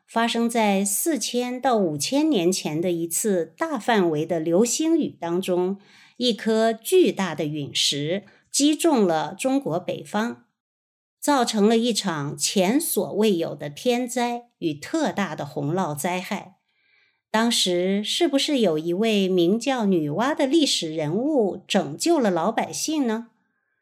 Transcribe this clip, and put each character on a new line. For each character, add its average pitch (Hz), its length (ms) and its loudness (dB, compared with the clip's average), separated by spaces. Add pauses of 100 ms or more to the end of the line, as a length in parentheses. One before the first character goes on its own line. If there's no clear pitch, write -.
发 233 220 0
生 233 200 0
在 208 380 2
四 - 320 -2
千 247 420 -4
到 247 160 2
五 175 220 0
千 277 320 0
年 185 220 2
前 165 280 -2
的 175 120 0
一 170 160 -4
次 175 500 -2
大 320 220 -4
范 202 320 2
围 156 160 -2
的 170 120 -2
流 170 240 4
星 311 320 2
雨 254 140 0
当 170 320 -4
中， 185 380 0 (380)
一 240 140 2
颗 220 400 0
巨 262 400 2
大 185 220 -2
的 160 120 -4
陨 147 280 -6
石 160 520 -2 (260)
击 294 240 4
中 277 320 4
了 156 260 0
中 262 260 0
国 170 200 -2
北 143 240 -8
方， 208 420 -6 (760)
造 285 240 2
成 214 240 2
了 226 120 4
一 240 120 0
场 151 460 -4
前 202 420 2
所 190 340 -2
未 208 220 2
有 151 200 -4
的 147 160 -10
天 240 360 -2
灾 240 520 -4
与 170 160 -2
特 262 360 -2
大 170 240 -4
的 151 80 -6
洪 147 300 -4
涝 170 240 -2
灾 180 240 -4
害。 180 360 -8 (760)
当 226 200 2
时 190 520 0
是 330 240 0
不 277 120 2
是 285 180 0
有 170 220 2
一 165 120 -2
位 202 380 2
名 185 300 4
叫 247 260 -2
女 170 240 2
娲 233 260 0
的 302 120 2
历 302 180 4
史 160 300 -2
人 156 200 -2
物 233 520 0
拯 156 280 0
救 320 240 2
了 220 120 2
老 175 200 0
百 226 220 -4
姓 302 320 -2
呢？ 226 220 -2 (540)